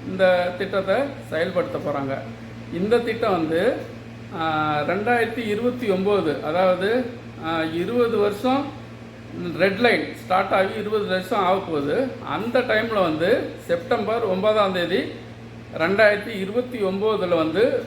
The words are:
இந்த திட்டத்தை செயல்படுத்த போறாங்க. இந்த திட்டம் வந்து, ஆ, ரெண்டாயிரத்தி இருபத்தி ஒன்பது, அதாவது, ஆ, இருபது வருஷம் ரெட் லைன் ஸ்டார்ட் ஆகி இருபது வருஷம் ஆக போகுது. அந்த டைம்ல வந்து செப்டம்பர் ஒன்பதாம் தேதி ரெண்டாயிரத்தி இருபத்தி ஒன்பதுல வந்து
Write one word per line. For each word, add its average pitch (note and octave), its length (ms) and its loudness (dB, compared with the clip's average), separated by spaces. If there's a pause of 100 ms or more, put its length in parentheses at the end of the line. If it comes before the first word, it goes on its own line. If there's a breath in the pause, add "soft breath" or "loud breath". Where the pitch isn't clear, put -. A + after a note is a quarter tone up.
இந்த F#3 480 4
திட்டத்தை F#3+ 380 0 (340)
செயல்படுத்த E3 480 -2
போறாங்க. C#3 400 -4 (580)
இந்த G#3+ 220 2
திட்டம் A3+ 340 0
வந்து, E3+ 440 2 (640)
ஆ, D#3 420 0
ரெண்டாயிரத்தி A3+ 640 0
இருபத்தி A#3 420 0
ஒன்பது, F#3 540 2
அதாவது, F#3 600 2 (400)
ஆ, D#3+ 180 0
இருபது G#3 540 0
வருஷம் B3+ 480 2 (920)
ரெட் F#3+ 220 4
லைன் A3 440 2
ஸ்டார்ட் F#3 300 2
ஆகி G#3 260 2
இருபது G#3 260 -2
வருஷம் F#3 380 0
ஆக F#3+ 140 4
போகுது. E3+ 500 0 (220)
அந்த A3 300 0
டைம்ல A3 340 0
வந்து F#3 560 2 (160)
செப்டம்பர் G#3+ 580 0
ஒன்பதாம் G3 500 2
தேதி F3+ 380 0 (640)
ரெண்டாயிரத்தி G3+ 640 4
இருபத்தி A3 440 -2
ஒன்பதுல F#3+ 520 0
வந்து E3 520 2